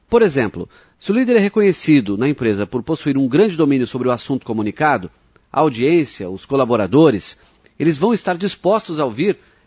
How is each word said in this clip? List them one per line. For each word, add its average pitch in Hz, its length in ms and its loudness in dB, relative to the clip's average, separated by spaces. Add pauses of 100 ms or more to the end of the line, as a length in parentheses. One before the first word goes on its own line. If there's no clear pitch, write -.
Por 233 120 4
exemplo, 131 460 0 (320)
se - 100 -6
o 208 60 0
líder 247 220 2
é - 20 4
reconhecido 156 800 2
na 127 100 0
empresa 107 400 -2
por 123 160 -6
possuir 147 340 -4
um 135 120 0
grande 175 260 2
domínio 139 320 2
sobre 123 220 -4
o - 20 2
assunto 123 340 -4
comunicado, 110 640 -2 (400)
a 143 120 -2
audiência, 135 680 0
os 95 140 -12
colaboradores, 120 960 2 (420)
eles 151 180 0
vão 214 160 0
estar 185 220 -4
dispostos 180 640 -2
a 147 60 -2
ouvir 135 320 -2 (300)